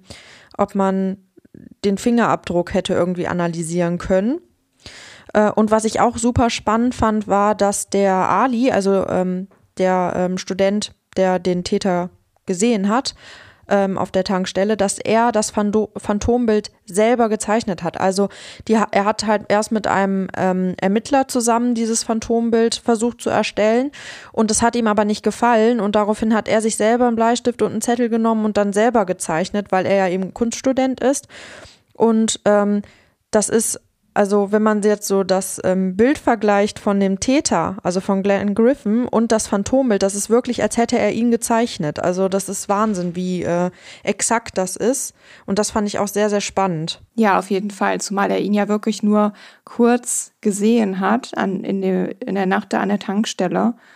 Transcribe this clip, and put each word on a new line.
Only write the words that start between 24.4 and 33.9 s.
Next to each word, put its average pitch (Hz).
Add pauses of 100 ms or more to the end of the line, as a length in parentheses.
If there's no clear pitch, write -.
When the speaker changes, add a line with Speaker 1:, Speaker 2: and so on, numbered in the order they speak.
Speaker 1:
es 220
hat 233
ihm 240
aber 214
nicht 208
gefallen 233
und 208
daraufhin 214
hat 214
er 220
sich 214
selber 233
einen 233
Bleistift 233
und 214
einen 220
Zettel 240
genommen 220
und 214
dann 202
selber 220
gezeichnet, 180
weil 185
er 190
ja -
eben 185
Kunststudent 262
ist. 269 (640)
Und, 220
ähm, 208 (480)
das 214
ist, - (360)